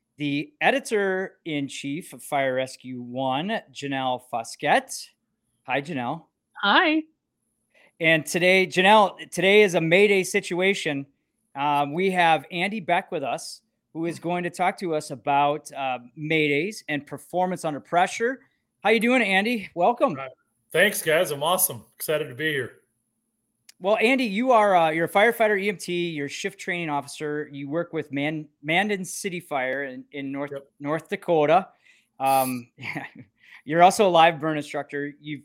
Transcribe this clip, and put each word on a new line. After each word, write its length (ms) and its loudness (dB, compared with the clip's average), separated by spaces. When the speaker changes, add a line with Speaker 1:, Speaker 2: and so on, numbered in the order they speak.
Speaker 1:
the 420 -4
editor-in-chief 1500 -2
of 100 -20
Fire 340 -2
Rescue 440 -6
One, 640 -4
Janelle 480 -4
Fosquet. 760 -2
Hi, 180 -2
Janelle. 440 -8
Speaker 2:
Hi. 420 2
Speaker 1:
And 280 4
today, 400 4
Janelle, 520 4
today 320 6
is 120 4
a 60 4
Mayday 420 4
situation. 840 -2
Um, 380 0
we 160 0
have 420 2
Andy 280 -4
Beck 300 -2
with 120 -6
us, 400 -8
who 100 -6
is 140 -6
going 260 -4
to 60 -4
talk 300 -2
to 140 -4
us 180 -6
about, 600 0
uh, 280 -6
Maydays 760 -2
and 160 -4
performance 580 -4
under 160 -4
pressure. 600 0
How 60 4
you 100 4
doing, 220 2
Andy? 520 0
Welcome. 420 2
Speaker 3:
Hi. 120 -10
Thanks, 300 2
guys. 300 2
I'm 120 -6
awesome. 400 0
Excited 320 -4
to 60 -14
be 180 -4
here. 200 -4
Speaker 1:
Well, 220 2
Andy, 220 2
you 280 0
are, 240 6
uh, 140 4
you're 160 0
a 20 -4
firefighter, 500 2
E 120 -2
M 80 -6
T, 320 -4
you're 160 -6
a 20 -6
shift 320 -10
training 300 -6
officer. 600 -6
You 200 -10
work 240 -6
with 180 -8
Man-, 340 -4
Mandan 440 -2
City 340 -8
Fire 440 -4
in, 280 -12
in 180 -8
North, 220 -8
Speaker 3:
Yep. 140 -14
Speaker 1:
North 300 -6
Dakota. 600 2
Um, 480 0
<laughs> 480 -20
you're 180 4
also 240 6
a 40 4
live 320 6
burn 160 -2
instructor. 600 -8
You've, 260 -12